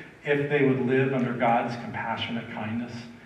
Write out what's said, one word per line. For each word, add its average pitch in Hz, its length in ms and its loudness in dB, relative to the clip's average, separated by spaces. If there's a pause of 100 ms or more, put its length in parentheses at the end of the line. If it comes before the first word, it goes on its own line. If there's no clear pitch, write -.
(240)
if 143 240 2
they 139 160 4
would 123 220 4
live 135 280 4
under 117 180 0
God's 120 440 2
compassionate 117 760 -6
kindness, 117 400 -6 (340)